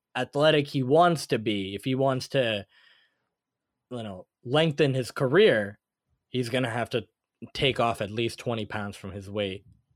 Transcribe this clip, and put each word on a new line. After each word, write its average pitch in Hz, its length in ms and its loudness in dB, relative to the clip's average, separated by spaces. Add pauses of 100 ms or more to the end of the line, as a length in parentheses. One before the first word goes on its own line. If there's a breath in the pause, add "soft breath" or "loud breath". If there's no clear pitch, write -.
(160)
athletic 143 520 2
he 139 160 -2
wants 160 440 4
to 131 120 0
be, 101 360 -4
if 98 100 -8
he 131 100 -2
wants 131 340 -2
to, 113 360 0 (1300 soft breath)
you 120 120 -10
know, 95 220 -12 (180)
lengthen 143 520 4
his 127 160 -2
career, 127 640 4 (520)
he's 123 200 -4
gonna 127 220 0
have 117 200 -4
to 113 140 -4 (480)
take 135 260 0
off 117 220 0
at 101 80 -6
least 113 300 -6
twenty 113 260 -4
pounds 101 320 -8
from 95 140 -14
his 98 180 -12
weight 101 340 -4 (320)